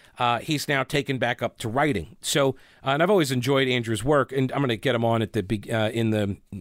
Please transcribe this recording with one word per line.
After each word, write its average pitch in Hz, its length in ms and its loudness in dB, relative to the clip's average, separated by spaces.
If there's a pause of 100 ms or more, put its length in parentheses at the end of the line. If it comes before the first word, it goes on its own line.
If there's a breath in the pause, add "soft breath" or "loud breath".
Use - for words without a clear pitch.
(180 loud breath)
uh, 120 220 0
he's 147 280 -4
now 139 140 0
taken 143 340 -2
back 123 260 -2
up 117 160 -6
to 113 120 -6
writing. 123 500 -2
So, 139 300 0 (340 soft breath)
uh, 135 60 -2
and 143 120 2
I've 180 80 2
always 165 220 4
enjoyed 135 340 2
Andrew's 113 380 -2
work, 139 260 2
and 131 220 0
I'm 139 80 -2
gonna 123 160 0
get 120 180 0
him 117 120 2
on 113 160 2
at 107 100 -4
the 107 100 0
big, 101 300 -4
uh, 110 220 0
in 113 160 0
the, 104 260 0 (240)